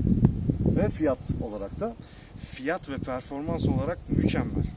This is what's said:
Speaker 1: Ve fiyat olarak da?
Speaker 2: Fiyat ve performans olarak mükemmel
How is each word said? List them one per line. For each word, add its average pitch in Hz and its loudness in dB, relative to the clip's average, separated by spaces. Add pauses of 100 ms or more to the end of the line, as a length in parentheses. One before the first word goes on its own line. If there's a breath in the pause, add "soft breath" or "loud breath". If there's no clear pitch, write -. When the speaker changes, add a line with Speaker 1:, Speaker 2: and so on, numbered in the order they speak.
(760)
Speaker 1:
Ve 196 4
fiyat 151 0 (220)
olarak 202 -6
da? 226 -2 (460 loud breath)
Speaker 2:
Fiyat 147 -6
ve 135 -6
performans 131 -2
olarak 151 0 (100)
mükemmel - 2 (100)